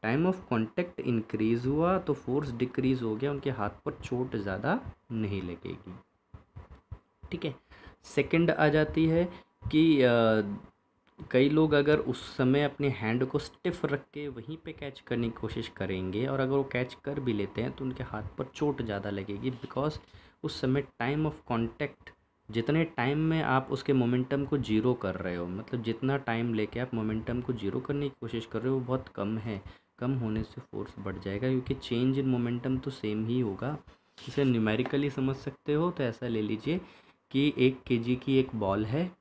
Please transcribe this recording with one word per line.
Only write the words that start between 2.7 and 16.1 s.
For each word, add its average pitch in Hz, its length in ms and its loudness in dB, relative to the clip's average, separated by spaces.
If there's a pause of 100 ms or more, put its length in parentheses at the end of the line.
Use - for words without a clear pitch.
हो 110 140 0
गया, 135 140 -2
उनके 139 200 -4
हाथ 107 200 -2 (140)
पर - 100 -4
चोट 127 420 -4
ज़्यादा 104 440 -2 (320)
नहीं 101 300 -2
लगेगी, 90 520 -10 (1300)
ठीक - 200 -8
है। 139 100 -4 (500)
सेकंड 165 460 2
आ 151 180 4
जाती 156 380 4
है 165 180 4 (460)
कि, 156 320 6
अ, 123 80 8 (1200)
कई 131 180 6
लोग 151 240 4
अगर 147 260 6
उस - 260 -2 (120)
समय 135 280 4
अपने 143 260 0
हैंड 110 360 0
को 139 120 -2
स्टिफ - 460 -6
रख 139 200 0 (100)
के 147 140 -8
वहीं 123 360 -10
पे 160 80 -12
कैच 139 280 -12
करने 117 280 -2
की 113 120 -8
कोशिश 113 360 -6
करेंगे 92 500 -2